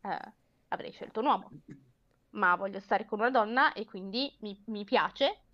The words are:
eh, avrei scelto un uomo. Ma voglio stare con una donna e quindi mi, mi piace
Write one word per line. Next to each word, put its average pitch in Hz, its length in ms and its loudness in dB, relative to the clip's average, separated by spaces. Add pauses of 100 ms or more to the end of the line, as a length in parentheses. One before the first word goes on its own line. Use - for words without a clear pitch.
eh, 202 300 -8 (360)
avrei - 240 -8
scelto - 280 -10
un 247 60 0
uomo. - 240 0 (800)
Ma 185 220 4
voglio 196 240 -4
stare 202 280 0
con 214 120 -4
una 226 120 4
donna 247 420 4
e 208 120 -8
quindi 196 560 -6
mi, 208 260 -10
mi 208 180 -6
piace 240 540 0 (160)